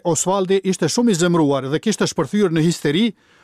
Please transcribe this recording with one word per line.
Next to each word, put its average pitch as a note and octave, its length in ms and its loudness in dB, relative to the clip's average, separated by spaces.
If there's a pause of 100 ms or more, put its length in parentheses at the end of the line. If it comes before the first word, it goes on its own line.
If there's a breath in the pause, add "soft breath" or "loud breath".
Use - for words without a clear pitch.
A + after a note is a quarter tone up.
Oswaldi F#3+ 600 0
ishte F3+ 240 -2
shumë A#3+ 240 0
i - 20 2
zemruar D3+ 540 2
dhe D#3 120 -2
kishte G#3+ 280 -2
shpërthyer F3+ 440 -2
në E3 120 2
histeri F3 500 0 (300 soft breath)